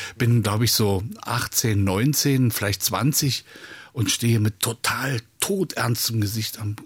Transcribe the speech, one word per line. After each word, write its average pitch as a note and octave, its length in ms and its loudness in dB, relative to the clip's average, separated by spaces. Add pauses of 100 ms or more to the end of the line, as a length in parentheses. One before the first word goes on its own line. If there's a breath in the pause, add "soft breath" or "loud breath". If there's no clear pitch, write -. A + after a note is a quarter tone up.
(160 loud breath)
bin, A#2 280 4
glaub G#2+ 180 2
ich, A#2 100 2
so G2 300 2 (200)
achtzehn, A2+ 600 0
neunzehn, B2+ 720 2
vielleicht G2+ 320 -2
zwanzig. A#2+ 600 0 (500 loud breath)
Und G#2 160 -2
stehe A#2 300 2
mit G#2+ 200 0
total B2 600 -2 (200)
todernstem A#2+ 800 -2
Gesicht A2 400 -4
am G#2 260 -6